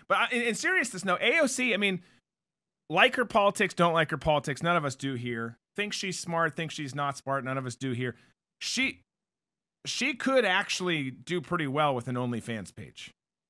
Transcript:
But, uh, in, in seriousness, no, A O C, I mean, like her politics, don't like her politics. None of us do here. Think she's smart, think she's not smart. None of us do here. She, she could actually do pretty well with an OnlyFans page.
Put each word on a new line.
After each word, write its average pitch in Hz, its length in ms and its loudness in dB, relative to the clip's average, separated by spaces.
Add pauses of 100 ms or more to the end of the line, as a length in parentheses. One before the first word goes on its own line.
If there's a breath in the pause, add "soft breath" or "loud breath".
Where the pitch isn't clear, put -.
But, 190 140 2
uh, 233 100 2
in, 240 100 2
in 233 140 0
seriousness, 311 480 0
no, 185 160 2
A 262 180 4
O 302 80 4
C, 247 260 0
I 185 40 2
mean, 196 260 0 (880 soft breath)
like 220 240 6
her 254 100 0
politics, 202 500 2
don't 170 200 4
like 160 160 2
her 156 80 -4
politics. 147 420 0
None 170 160 2
of 156 80 2
us 135 120 -4
do 139 180 -4
here. 117 420 -6 (200)
Think 208 160 -4
she's 185 260 -4
smart, 165 380 0
think 160 160 -4
she's 139 240 -8
not 143 200 -2
smart. 135 280 -4
None 131 140 -2
of 131 60 -4
us 123 120 -8
do 131 160 -2
here. 123 240 -4 (480 soft breath)
She, - 360 -2 (880)
she 254 280 -2
could 254 300 2
actually 180 640 -2
do 165 300 -4
pretty 165 260 -2
well 139 300 2
with 117 100 -4
an 127 80 -4
OnlyFans 117 580 -4
page. - 380 -16 (400)